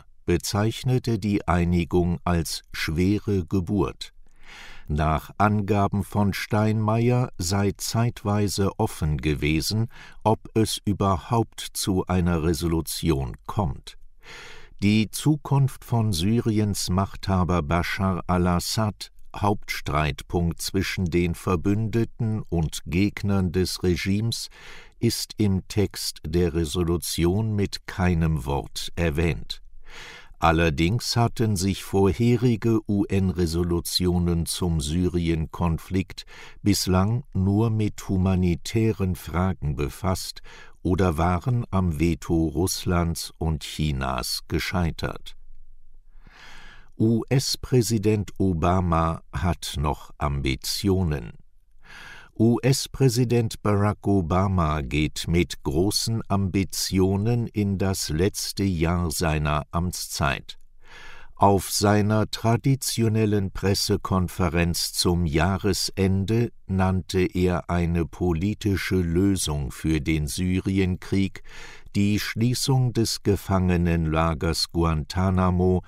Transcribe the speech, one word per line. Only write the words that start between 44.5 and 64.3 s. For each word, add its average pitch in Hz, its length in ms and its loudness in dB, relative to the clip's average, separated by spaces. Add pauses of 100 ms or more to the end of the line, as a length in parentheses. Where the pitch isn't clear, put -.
U-S-Präsident 110 1400 2
Obama 85 840 2 (100)
hat - 460 -2
noch 73 400 -2
Ambitionen. 73 1160 0 (1000)
U-S-Präsident 120 1300 2
Barack 104 460 2
Obama 92 720 2
geht 71 460 -2
mit 85 340 2
großen 101 680 0
Ambitionen 98 1160 0
in 101 320 0
das 95 320 -2
letzte 90 540 -2
Jahr 85 480 0
seiner 76 580 0
Amtszeit. - 880 -4 (800)
Auf 98 360 4
seiner 104 580 2
traditionellen 110 1200 2
Pressekonferenz 90 1400 0